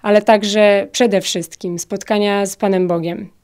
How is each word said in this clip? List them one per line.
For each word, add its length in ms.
ale 200
także 680
przede 300
wszystkim 580
spotkania 640
z 100
Panem 320
Bogiem. 420